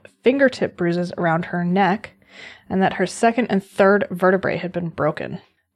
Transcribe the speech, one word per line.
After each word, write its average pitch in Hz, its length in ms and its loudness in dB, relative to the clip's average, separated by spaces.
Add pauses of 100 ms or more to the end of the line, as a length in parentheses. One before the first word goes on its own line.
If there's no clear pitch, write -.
(220)
fingertip 262 520 2
bruises 175 420 -2
around 170 280 0
her 175 180 -4
neck, 185 480 0 (580)
and 190 120 0
that 190 120 2
her - 140 -2
second 233 420 0
and 196 140 0
third 202 480 2
vertebrae 185 460 0
had 180 160 -8
been 175 160 -6
broken, 156 500 -4 (360)